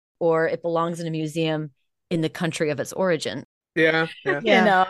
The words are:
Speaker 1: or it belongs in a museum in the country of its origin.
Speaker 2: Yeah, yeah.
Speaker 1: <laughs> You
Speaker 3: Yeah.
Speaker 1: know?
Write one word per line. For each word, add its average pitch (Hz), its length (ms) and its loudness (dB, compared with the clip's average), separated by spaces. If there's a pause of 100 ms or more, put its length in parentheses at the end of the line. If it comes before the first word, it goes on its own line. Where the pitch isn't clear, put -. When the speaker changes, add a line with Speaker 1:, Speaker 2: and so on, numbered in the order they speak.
(180)
Speaker 1:
or 165 280 2
it 165 140 -2
belongs 170 400 -2
in 170 60 -6
a 160 40 -4
museum 156 600 -4 (400)
in 170 100 0
the 160 80 0
country 160 400 -2
of 143 100 -4
its - 140 -6
origin. 147 520 -2 (300)
Speaker 2:
Yeah, 160 320 2 (200)
yeah. - 140 0
Speaker 1:
<laughs> - 40 -12
You 220 80 2
Speaker 3:
Yeah. - 120 6
Speaker 1:
know? 185 260 4